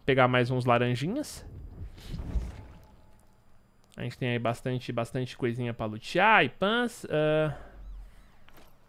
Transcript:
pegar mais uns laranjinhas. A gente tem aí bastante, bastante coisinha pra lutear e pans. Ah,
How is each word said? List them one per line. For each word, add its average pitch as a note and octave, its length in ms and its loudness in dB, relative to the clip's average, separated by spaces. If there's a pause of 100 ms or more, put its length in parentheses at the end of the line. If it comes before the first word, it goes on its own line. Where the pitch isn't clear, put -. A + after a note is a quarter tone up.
pegar B2+ 220 6
mais B2+ 220 4
uns B2+ 140 0
laranjinhas. B2 800 0 (2500)
A - 60 -8
gente A#2+ 140 -6
tem B2+ 120 -4
aí A#2+ 100 0
bastante, B2 540 -4
bastante B2 440 -4
coisinha A#2+ 380 -2
pra A2+ 120 -6
lutear F3 580 4
e B2 60 2
pans. A3+ 600 -2
Ah, D3+ 460 2 (1300)